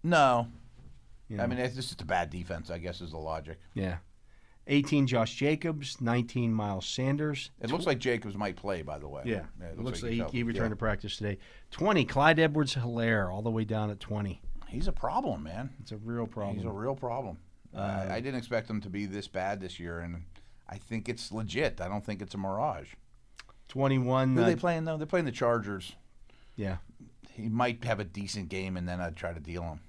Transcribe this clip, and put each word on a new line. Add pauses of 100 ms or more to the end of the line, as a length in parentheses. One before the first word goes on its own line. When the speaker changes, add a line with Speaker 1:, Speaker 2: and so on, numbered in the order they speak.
Speaker 1:
No. (800)
Speaker 2:
You
Speaker 1:
I
Speaker 2:
know.
Speaker 1:
mean,
it's
just
a
bad
defense,
I
guess,
is
the
logic. (160)
Speaker 2:
Yeah. (720)
Eighteen,
Josh
Jacobs.
Nineteen,
Miles
Sanders. (100)
Speaker 1:
It
looks
like
Jacobs
might
play,
by
the
way.
Speaker 2:
Yeah. (160)
Speaker 1:
Yeah,
it
Speaker 2:
It
Speaker 1:
looks
Speaker 2:
looks
Speaker 1:
like
Speaker 2:
like
Speaker 1:
he
Speaker 2:
he,
Speaker 1:
felt
Speaker 2:
he
returned
Speaker 1:
yeah.
Speaker 2:
to
practice
today. (340)
Twenty,
Clyde
Edwards-Helaire,
all
the
way
down
at
twenty. (280)
Speaker 1:
He's
a
problem,
man. (100)
Speaker 2:
It's
a
real
problem.
Speaker 1:
He's
a
real
problem. (380)
Speaker 2:
Uh, (300)
Speaker 1:
I,
I
didn't
expect
him
to
be
this
bad
this
year,
and (460)
I
think
it's
legit.
I
don't
think
it's
a
mirage. (800)
Speaker 2:
Twenty-one,
Speaker 1:
Who
are
they
Speaker 2:
uh,
Speaker 1:
playing,
though?
They're
playing
the
Chargers. (600)
Speaker 2:
Yeah. (540)
Speaker 1:
He
might
have
a
decent
game,
and
then
I'd
try
to
deal
him.